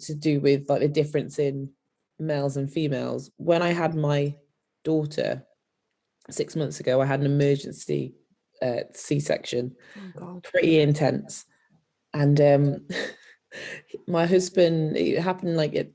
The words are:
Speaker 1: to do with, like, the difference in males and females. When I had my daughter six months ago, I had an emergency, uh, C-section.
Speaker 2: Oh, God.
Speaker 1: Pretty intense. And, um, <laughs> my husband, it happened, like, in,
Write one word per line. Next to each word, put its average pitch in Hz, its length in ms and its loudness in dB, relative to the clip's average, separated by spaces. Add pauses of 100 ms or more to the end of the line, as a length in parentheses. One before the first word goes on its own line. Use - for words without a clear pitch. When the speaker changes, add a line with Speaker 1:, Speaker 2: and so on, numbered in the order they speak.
Speaker 1:
to 156 80 -8
do 147 240 0
with, 139 300 2
like, 139 120 2
the 143 60 4
difference 147 520 -2
in 139 300 -2 (500)
males 143 380 -2
and 139 140 -4
females. 131 640 -4
When 170 240 2
I 175 120 2
had 165 220 0
my 147 400 0 (480)
daughter 151 640 -2 (840)
six - 260 -6
months 151 240 -4
ago, 127 220 2
I 139 40 0
had 139 140 0
an 143 60 0
emergency, 143 880 0 (480)
uh, 123 200 -2 (120)
C-section. - 840 -4 (220)
Speaker 2:
Oh, 196 200 -16
God. 180 260 -14
Speaker 1:
Pretty 160 360 2
intense. 147 680 0 (680)
And, 143 280 4
um, 143 480 4
<laughs> - 1200 -12
my 170 180 2
husband, 170 720 2
it - 220 0
happened, 175 380 -2
like, 151 160 0
in, 156 220 -4